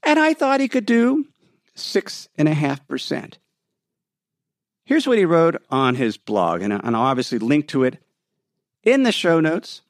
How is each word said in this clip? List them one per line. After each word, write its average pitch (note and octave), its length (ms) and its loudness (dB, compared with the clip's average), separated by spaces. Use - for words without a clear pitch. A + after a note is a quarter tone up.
And D4+ 160 2
I D#4 140 2
thought C#4 280 0
he C4+ 80 0
could A#3 180 -2
do B3 400 2
six - 540 -8
and D#3 100 4
a D#3 60 2
half C#3+ 320 -4
percent. B2+ 520 -10
Here's C#4+ 220 0
what B3 120 2
he G3 60 4
wrote E3 360 2
on C3 240 2
his A#2+ 220 -2
blog, F2 460 -2
and, G2+ 100 -2
and A2 220 -4
I'll A2+ 80 0
obviously B2+ 360 -2
link C#3+ 300 -2
to C3 160 0
it B2+ 180 -4
in C4+ 200 2
the A#3 100 2
show E3 280 2
notes. D#3+ 500 -4